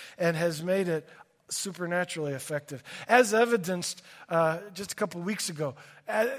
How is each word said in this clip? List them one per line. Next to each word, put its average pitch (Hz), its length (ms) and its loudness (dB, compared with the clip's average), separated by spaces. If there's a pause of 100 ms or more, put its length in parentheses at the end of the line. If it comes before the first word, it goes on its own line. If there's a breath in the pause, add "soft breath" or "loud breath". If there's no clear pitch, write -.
(180 loud breath)
and 170 180 2
has 160 260 -2
made 185 260 2
it 156 200 -2 (400 loud breath)
supernaturally 175 840 -4
effective. 139 500 -8 (260 loud breath)
As 226 260 8
evidenced, 196 680 2 (300 loud breath)
uh, 165 280 4 (140)
just 190 200 -10
a - 20 -10
couple 175 260 -4
weeks 196 300 -4
ago, 147 240 -6 (340 loud breath)
uh, 220 200 2 (100)